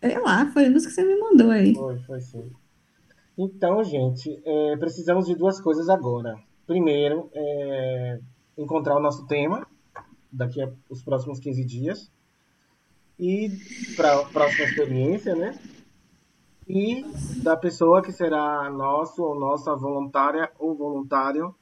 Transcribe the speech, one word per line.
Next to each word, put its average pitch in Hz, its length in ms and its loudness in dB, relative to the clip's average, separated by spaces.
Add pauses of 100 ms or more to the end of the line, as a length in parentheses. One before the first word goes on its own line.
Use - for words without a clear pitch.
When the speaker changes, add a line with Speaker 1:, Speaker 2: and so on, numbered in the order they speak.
Speaker 1:
Sei 247 180 0
lá, 269 320 4
foi 285 180 6
um 262 40 8
dos 320 120 4
que - 60 -10
você 370 120 0
me 381 160 4
mandou 311 320 8
aí. 208 240 6
Speaker 2:
Foi, 131 240 -6
foi 131 220 -10
sim. 120 220 -14 (920)
Então, 190 460 0
gente, 139 600 -2
é, 151 320 2
precisamos 170 480 0
de 175 100 0
duas 190 240 0
coisas 165 300 0
agora. 120 480 0 (300)
Primeiro, 156 680 2
é, 135 840 -4 (380)
encontrar 147 380 0
o 143 60 4
nosso 143 260 -2
tema 156 400 -2 (640)
daqui 127 300 -6
a, 131 80 -4 (200)
os 127 120 -14
próximos 135 380 -4
quinze 131 260 -4
dias. 131 440 -8 (1080)
E 196 320 -2 (460)
pra 147 300 4
próxima 147 400 0
experiência, 143 680 0
né? 185 220 -4 (1080)
E 214 380 0 (360)
da 165 140 4
pessoa 170 460 4
que 185 100 -8
será 147 580 -2
nosso 143 540 -2
ou 147 160 -2
nossa 143 360 -2
voluntária 139 840 -2
ou 156 160 -2
voluntário 143 880 -4